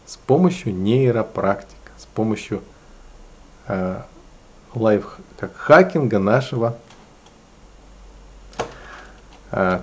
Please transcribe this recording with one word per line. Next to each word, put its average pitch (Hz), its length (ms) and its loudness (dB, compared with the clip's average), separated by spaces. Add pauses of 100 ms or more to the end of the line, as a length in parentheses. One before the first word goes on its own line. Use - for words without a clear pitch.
с - 120 -20
помощью 156 560 0
нейропрактик, 107 1040 0 (200)
с - 80 -20
помощью, 107 560 -4 (1080)
э, 92 340 -4 (720)
лайф-, 107 460 0 (200)
как 95 160 -10
хакинга 147 640 4
нашего, 117 580 0 (2750)
э, 92 320 0